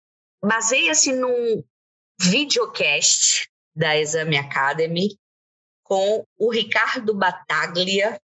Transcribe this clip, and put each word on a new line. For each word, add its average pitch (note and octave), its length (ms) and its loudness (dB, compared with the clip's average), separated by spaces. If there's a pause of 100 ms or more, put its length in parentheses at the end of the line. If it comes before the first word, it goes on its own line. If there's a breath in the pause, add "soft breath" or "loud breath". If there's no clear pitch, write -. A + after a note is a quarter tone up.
(440)
baseia-se C4 680 2
num B3 540 0 (560)
videocast F#3 1300 0 (260)
da D#3 240 0
Exame D#3 380 0
Academy D#3+ 800 -2 (680)
com G3 420 0 (120)
o A3+ 160 2
Ricardo A3 640 0
Battaglia, F#3 1120 -2